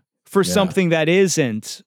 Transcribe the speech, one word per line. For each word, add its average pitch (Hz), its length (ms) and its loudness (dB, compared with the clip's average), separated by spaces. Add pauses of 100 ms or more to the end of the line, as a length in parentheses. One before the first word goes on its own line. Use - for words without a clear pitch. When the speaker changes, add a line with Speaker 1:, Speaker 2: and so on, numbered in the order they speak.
(280)
Speaker 1:
for 196 160 0
Speaker 2:
Yeah. 180 100 -2
Speaker 1:
something 185 380 0
that 160 180 0
isn't 160 800 -2